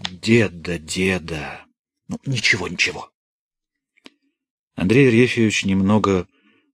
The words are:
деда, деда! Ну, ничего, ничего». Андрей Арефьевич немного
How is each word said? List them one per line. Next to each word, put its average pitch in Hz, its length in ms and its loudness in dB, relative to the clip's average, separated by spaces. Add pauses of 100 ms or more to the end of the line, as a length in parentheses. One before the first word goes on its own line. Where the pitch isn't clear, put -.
(100)
деда, 90 680 0
деда! 82 880 -6 (420)
Ну, - 160 -10
ничего, 110 440 -2
ничего». - 440 -6 (1600)
Андрей 117 340 4
Арефьевич 113 560 2
немного 98 600 2 (480)